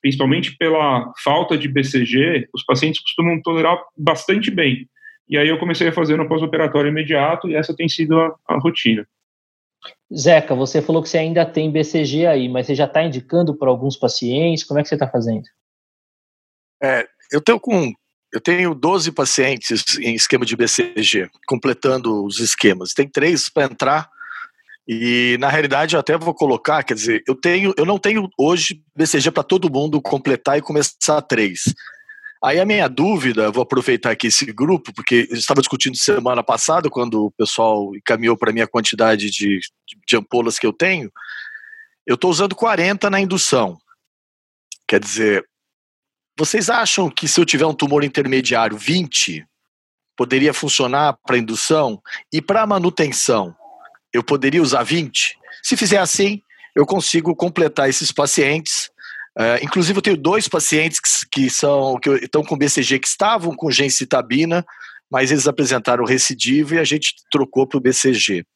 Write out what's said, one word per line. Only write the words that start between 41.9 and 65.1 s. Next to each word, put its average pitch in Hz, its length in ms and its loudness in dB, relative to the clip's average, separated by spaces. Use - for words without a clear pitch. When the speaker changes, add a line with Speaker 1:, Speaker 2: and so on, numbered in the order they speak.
Speaker 3:
eu 120 100 2
tô 180 120 0
usando 180 260 0
quarenta 202 560 0
na 196 100 2
indução. 139 560 0
Quer 101 140 2
dizer, 104 440 0
vocês 180 320 0
acham 208 400 0
que - 160 -6
se 160 140 2
eu 170 40 6
tiver 151 220 2
um 156 80 -2
tumor 143 300 2
intermediário, 127 720 0
vinte 123 680 -2
poderia 131 380 2
funcionar 139 720 0
pra 127 100 2
indução? 117 640 0
E 156 80 0
pra 208 240 0
manutenção, 156 880 0
eu 117 80 2
poderia 143 400 2
usar 127 220 2
vinte? 147 520 -2
Se - 120 0
fizer 202 220 2
assim, 202 420 0
eu 147 100 6
consigo 165 480 0
completar 160 540 0
esses 151 240 -2
pacientes. 147 760 0
É, 117 280 0
inclusive, 180 340 0
eu 190 40 -2
tenho 196 140 2
dois 175 300 0
pacientes 156 540 0
que, - 420 -2
que 131 80 2
são, 135 480 0
que 127 120 -2
estão 139 340 0
com 156 120 -4
B 143 120 2
C 139 160 0
G, 131 160 0
que - 80 -4
estavam 196 480 0
com 160 120 -4
gencitabina, 139 960 0